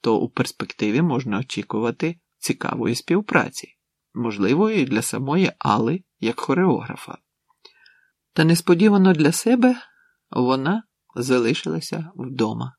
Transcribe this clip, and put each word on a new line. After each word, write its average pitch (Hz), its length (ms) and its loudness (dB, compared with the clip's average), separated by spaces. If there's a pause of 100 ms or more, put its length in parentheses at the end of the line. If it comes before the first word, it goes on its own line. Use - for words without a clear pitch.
то 113 160 2
у 120 120 -2
перспективі 117 720 -4
можна 123 360 -2
очікувати 117 800 -6 (180)
цікавої - 560 -4
співпраці, - 720 -2 (460)
можливо, 117 560 0
і 196 140 0
для 165 180 -2
самої 143 560 -2
Алли 123 460 0 (160)
як 113 200 -4
хореографа. 139 800 -2 (1120)
Та 160 120 2
несподівано 185 680 6
для 151 200 4
себе 247 440 2 (540)
вона 131 520 0 (320)
залишилася 131 1000 -2
вдома. 123 640 -6